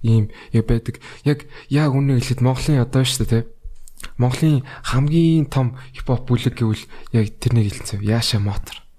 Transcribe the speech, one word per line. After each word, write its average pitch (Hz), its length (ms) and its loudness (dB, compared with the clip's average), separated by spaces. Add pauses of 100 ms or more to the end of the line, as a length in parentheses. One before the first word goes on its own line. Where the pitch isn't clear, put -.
ийм 113 260 4 (240)
яг 113 140 2
байдаг. 117 340 -2 (240)
Яг, 143 220 0 (240)
яг 147 240 2
үнэ 139 260 2
хэлэхэд 123 220 -2
Монголын 127 420 2
одоо 131 180 2
шүү 113 220 0
дээ, 117 180 2
тэ. - 40 -10 (720)
Монголын 127 480 2 (160)
хамгийн 156 640 2
том 127 320 -2 (160)
хипхоп - 320 -4
бүлэг 120 320 0
гэвэл 110 280 0 (280)
яг 110 240 0
тэрнийг 117 320 2
хэлсэн. - 320 -8
Яша 110 400 0
мотор. - 400 -4 (180)